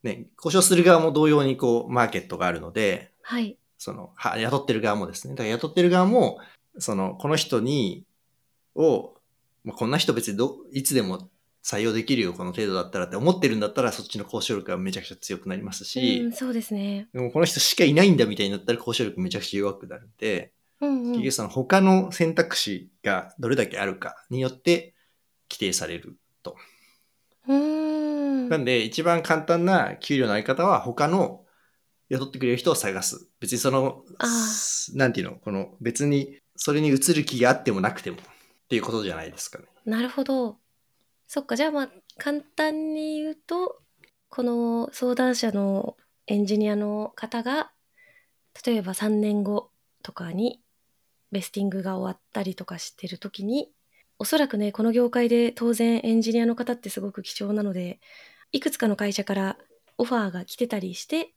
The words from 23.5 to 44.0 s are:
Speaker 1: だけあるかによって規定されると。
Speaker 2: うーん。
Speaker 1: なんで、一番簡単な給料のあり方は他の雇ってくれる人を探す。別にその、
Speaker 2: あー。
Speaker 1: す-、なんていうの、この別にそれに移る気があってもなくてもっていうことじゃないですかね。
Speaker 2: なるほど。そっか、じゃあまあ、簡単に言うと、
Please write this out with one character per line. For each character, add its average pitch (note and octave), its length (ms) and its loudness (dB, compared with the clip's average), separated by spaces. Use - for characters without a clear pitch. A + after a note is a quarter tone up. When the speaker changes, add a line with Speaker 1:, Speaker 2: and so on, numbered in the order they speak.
Speaker 1:
だ A2+ 120 0
け G2+ 120 -10
あ G2+ 60 -2
る F#2+ 120 -6
か - 320 -12
に B2+ 120 -4
よ C3 80 -2
っ - 20 -6
て - 420 0
規 - 80 -12
定 G2 140 0
さ E2 160 -4
れ E2+ 100 -8
る F2 200 -16
と。 F2 140 -14
Speaker 2:
う C4+ 60 2
ー - 20 6
ん。 D4+ 960 0
Speaker 1:
な D#3+ 80 2
ん C3 80 -2
で、 B2 140 4
一 A2 240 -2
番 E3+ 180 4
簡 D#3+ 220 0
単 E3+ 220 2
な C3 320 4
給 C#3+ 200 -2
料 B2+ 100 4
の G#2 60 2
あ G#2 40 2
り G#2+ 60 -2
方 C#3+ 220 0
は F#3 160 4
他 B2+ 260 0
の E3+ 380 0
雇 C3+ 160 -2
っ C3+ 60 -16
て C3 80 -14
く B2+ 60 -2
れ B2 80 4
る B2 40 0
人 D#3+ 140 2
を C#3 40 4
探 F#2+ 280 -4
す。 - 240 -6
別 G2+ 140 -4
に A#2+ 60 -2
そ C3 120 2
の、 C3 320 0
Speaker 2:
あ - 80 -4
ー。 - 20 0
Speaker 1:
す-、 A3 680 -2
な C3+ 100 4
ん A2+ 60 2
て B2+ 80 -2
い - 20 -4
う F2+ 40 -6
の、 - 80 -12
こ - 160 -10
の G2 280 -6
別 A#2+ 280 -2
に C#3 320 0
そ - 180 -2
れ D3+ 80 2
に D#3 80 4
移 C3+ 240 4
る D3+ 100 2
気 B2 180 -2
が B2 80 8
あ B2+ 40 6
っ B2+ 100 0
て A#2+ 80 2
も F#2+ 100 0
な F#2 100 2
く - 100 -12
て F#2+ 100 -8
も E2+ 60 -12
っ - 20 -18
て B2 80 -2
い A2 40 2
う - 20 0
こ - 100 -6
と A2 120 -2
じ F#2 80 -4
ゃ D#2+ 40 -8
な D#2+ 80 -10
い D#2+ 80 -12
で - 60 -20
す - 120 -10
か - 100 -16
ね。 - 60 -20
Speaker 2:
な A3 160 -2
る B3 80 -4
ほ C4+ 140 -4
ど。 B3+ 340 -2
そ C#4+ 140 -6
っ C#4 40 -16
か、 A#3 100 -4
じ C4+ 80 0
ゃ D#4 40 2
あ D4+ 40 0
ま C#4+ 120 -2
あ、 C4+ 60 -6
簡 C#4+ 240 -4
単 D#4 520 -4
に D#4 280 -4
言 D#4 100 -6
う D#4 40 -10
と、 F4+ 440 -6